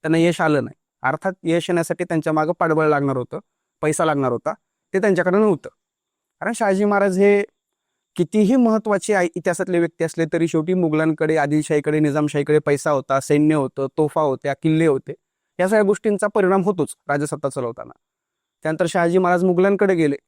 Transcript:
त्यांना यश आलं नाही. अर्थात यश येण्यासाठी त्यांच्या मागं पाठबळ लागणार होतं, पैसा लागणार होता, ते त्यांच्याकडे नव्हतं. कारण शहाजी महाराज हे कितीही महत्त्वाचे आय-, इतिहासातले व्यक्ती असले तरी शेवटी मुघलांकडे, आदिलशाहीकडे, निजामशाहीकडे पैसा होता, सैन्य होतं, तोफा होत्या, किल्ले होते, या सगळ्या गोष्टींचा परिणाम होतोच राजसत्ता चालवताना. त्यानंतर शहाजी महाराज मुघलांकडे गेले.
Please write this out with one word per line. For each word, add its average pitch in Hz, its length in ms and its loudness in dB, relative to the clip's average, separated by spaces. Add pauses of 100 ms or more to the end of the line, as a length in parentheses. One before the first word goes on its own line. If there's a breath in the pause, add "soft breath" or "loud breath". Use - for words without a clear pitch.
त्यांना 160 160 0
यश 170 220 2
आलं 151 240 0
नाही. - 100 -12 (280)
अर्थात 147 300 -4 (100)
यश 170 280 -2
येण्यासाठी 170 340 -4
त्यांच्या 165 280 -2
मागं 156 260 -2
पाठबळ 156 300 0
लागणार 143 280 0
होतं, 120 220 -8 (440)
पैसा 156 220 -2
लागणार 143 280 0
होता, 110 200 -6 (420)
ते 190 60 0
त्यांच्याकडे 180 380 2
नव्हतं. 208 300 0 (720)
कारण 220 120 -6
शहाजी 202 320 0
महाराज 202 340 0
हे 202 260 4 (720)
कितीही 214 400 2
महत्त्वाचे 220 580 0
आय-, 180 200 0
इतिहासातले 180 440 -2
व्यक्ती 165 260 -2
असले 165 280 -4
तरी 165 160 0
शेवटी 160 260 -2
मुघलांकडे, 160 640 0
आदिलशाहीकडे, 151 600 0
निजामशाहीकडे 151 600 0
पैसा 147 320 -2
होता, 135 300 0
सैन्य 151 340 2
होतं, 135 320 -2 (120)
तोफा 156 220 0
होत्या, 139 340 -2
किल्ले 160 320 0
होते, 143 280 -2 (460)
या 180 80 2
सगळ्या 214 140 4
गोष्टींचा 208 440 0
परिणाम 196 360 2
होतोच 180 320 -2 (140)
राजसत्ता 147 400 -4
चालवताना. 117 440 -10 (680)
त्यानंतर 160 240 -2
शहाजी 170 320 2
महाराज 180 260 2
मुघलांकडे 190 500 2
गेले. 151 220 0 (120)